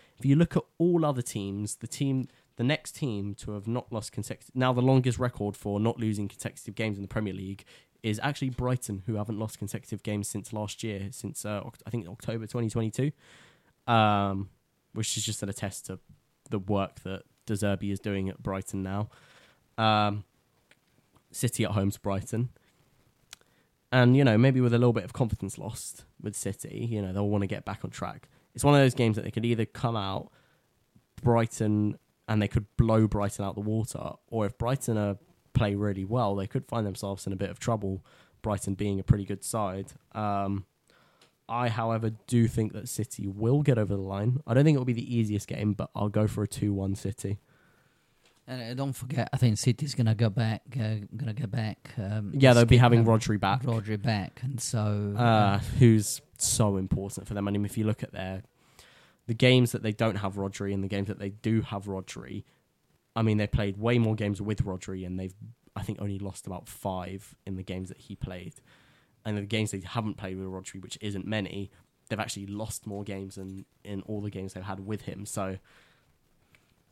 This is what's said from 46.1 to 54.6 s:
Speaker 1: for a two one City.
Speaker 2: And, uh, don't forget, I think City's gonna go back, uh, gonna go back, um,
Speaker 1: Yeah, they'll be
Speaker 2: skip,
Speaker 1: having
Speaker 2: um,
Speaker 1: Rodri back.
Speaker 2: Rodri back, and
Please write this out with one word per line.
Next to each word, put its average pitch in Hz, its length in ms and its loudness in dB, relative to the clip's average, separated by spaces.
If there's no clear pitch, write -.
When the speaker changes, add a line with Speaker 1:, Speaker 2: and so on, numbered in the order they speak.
Speaker 1:
for 107 180 -2
a - 40 -4
two 104 240 -2
one 98 220 -2
City. 98 440 -6
Speaker 2:
And, 127 160 -10
uh, 117 120 -8
don't 139 180 -2
forget, 123 400 -4
I 131 40 -2
think 113 220 4
City's 135 360 0
gonna 113 200 4
go 110 160 2
back, 110 320 -2
uh, 110 180 -2
gonna 113 160 -4
go 113 140 -6
back, 107 500 -6
um, 104 380 -4
Speaker 1:
Yeah, 135 180 10
they'll 120 120 12
be 117 120 8
Speaker 2:
skip, 120 60 10
Speaker 1:
having 120 180 10
Speaker 2:
um, 110 60 6
Speaker 1:
Rodri 110 340 4
back. 101 220 2
Speaker 2:
Rodri 110 380 -2
back, 104 420 -2
and 127 180 -6